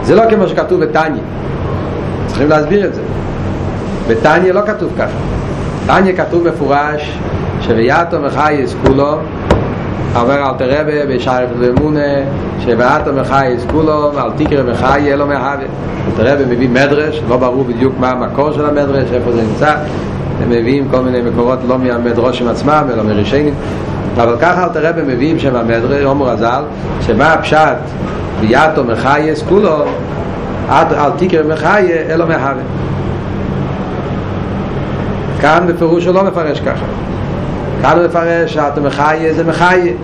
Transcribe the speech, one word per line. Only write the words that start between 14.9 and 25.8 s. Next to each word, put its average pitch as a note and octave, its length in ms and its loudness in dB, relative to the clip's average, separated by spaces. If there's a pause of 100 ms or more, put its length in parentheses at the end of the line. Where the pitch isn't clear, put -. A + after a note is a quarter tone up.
אלא C#3+ 140 0
מהווה". C#3 260 -2 (540)
אלתר A#2 260 2
רבי B2+ 220 2
מביא B2+ 140 2
מדרש, C#3+ 600 2
לא B2 80 2
ברור B2+ 260 0
בדיוק B2+ 360 0
מה B2+ 100 0
המקור B2+ 420 -2
של D3 140 -2
המדרש, C#3 480 0
איפה B2 180 0
זה A#2 100 2
נמצא. D3 340 0 (680)
הם B2 60 0
מביאים B2 420 2
כל C3 80 2
מיני B2+ 220 0
מקורות, A#2+ 460 0
לא B2+ 120 2
מהמדרשים A#2+ 680 0
עצמם, D3 360 2 (100)
אלא A2 100 0
מראשונים. A#2 500 2 (640)
אבל A#2 240 2
ככה F3+ 220 2
אלתר D#3 260 0
רבי E3 120 -2
מביא C#3 380 0
שם C3+ 160 0
המדרש, A#2 500 0